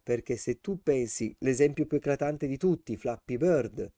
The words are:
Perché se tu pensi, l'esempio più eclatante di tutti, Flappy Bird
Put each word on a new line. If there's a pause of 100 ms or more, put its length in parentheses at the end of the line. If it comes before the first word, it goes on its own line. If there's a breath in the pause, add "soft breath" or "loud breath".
Perché
se
tu
pensi,
l'esempio
più
eclatante
di
tutti,
Flappy
Bird